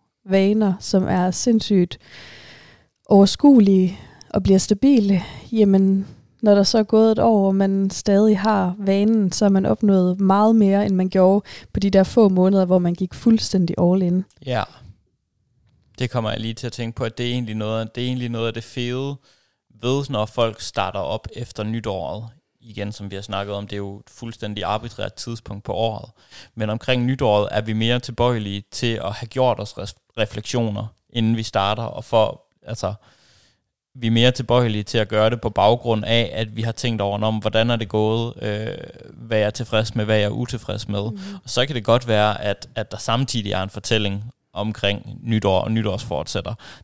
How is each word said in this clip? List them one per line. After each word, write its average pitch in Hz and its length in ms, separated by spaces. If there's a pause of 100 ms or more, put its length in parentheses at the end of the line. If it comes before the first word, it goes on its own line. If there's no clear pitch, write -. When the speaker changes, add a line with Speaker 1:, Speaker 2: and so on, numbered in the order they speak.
(300)
Speaker 1:
vaner, 196 500
som - 280
er 185 240
sindssygt 208 680 (1040)
overskuelige 196 920 (300)
og 190 140
bliver 190 160
stabile, 202 640 (280)
jamen, 196 560 (340)
når 208 140
der 202 80
så 214 140
er 214 60
gået 220 280
et 220 80
år, 214 280
og 196 80
man 196 340
stadig 208 500
har 196 400
vanen, 202 520
så - 140
har 202 40
man 190 160
opnået 190 540
meget 202 360
mere, 202 300
end 196 100
man 185 140
gjorde 190 360 (280)
på 208 60
de 196 100
der 190 140
få 214 260
måneder, 190 360
hvor 185 140
man 175 160
gik 185 180
fuldstændig 196 680
all 180 220
in. 185 240 (200)
Speaker 2:
Ja. 123 180 (1400)
Det 127 100
kommer 110 220
jeg - 80
lige 113 140
til 123 140
at 113 60
tænke 117 220
på, 131 80
at 113 140
det 123 100
er 120 40
egentlig 120 240
noget, 110 400
det 120 80
er 127 40
egentlig 123 220
noget 117 180
af 110 60
det 113 100
fede 131 520 (680)
ved, 135 280
når 110 160
folk 113 360
starter 98 380
op 92 360
efter 113 280
nytåret. 104 600 (380)
Igen, 104 300
som 101 200
vi 98 40
har 98 80
snakket 101 320
om, 101 120
det 98 60
er 101 40
jo 101 200
et - 120
fuldstændig 107 540
arbitrært 107 500
tidspunkt 113 500
på - 100
året. 113 360 (460)
Men 107 140
omkring 120 360
nytåret 113 460
er - 100
vi 110 120
mere 113 260
tilbøjelige 110 720
til 117 320
at 101 80
have 117 160
gjort 127 320
os 104 180
res-, - 400
refleksioner, 110 680 (240)
inden 113 280
vi 110 60
starter, 107 400
og - 200
for, - 400 (240)
altså, 107 260 (1040)
vi 120 120
er 113 40
mere 117 200
tilbøjelige 117 520
til - 140
at 107 100
gøre 110 220
det 117 120
på 113 80
baggrund 110 560
af, 117 280
at 110 220
vi 110 60
har 113 100
tænkt 113 300
over, 101 160
"Nå, 107 140
men 107 100
hvordan 110 280
er 120 60
det 110 140
gået? 110 520
Øh, 107 360 (360)
hvad 113 240
er 107 40
jeg 104 120
tilfreds 110 420
med? 107 100
Hvad 110 100
er 107 60
jeg 104 100
utilfreds 113 560
med?" 101 240
Speaker 1:
Mhm. 104 80 (240)
Speaker 2:
Og - 60
så 131 160
kan 143 100
det 110 80
godt 120 240
være, 107 360
at, 101 320
at 110 160
der 92 60
samtidig 113 540
er 95 120
en 98 60
fortælling 104 540 (300)
omkring 101 720
nytår 101 380
og 110 100
nytårsfortsætter, 104 840 (300)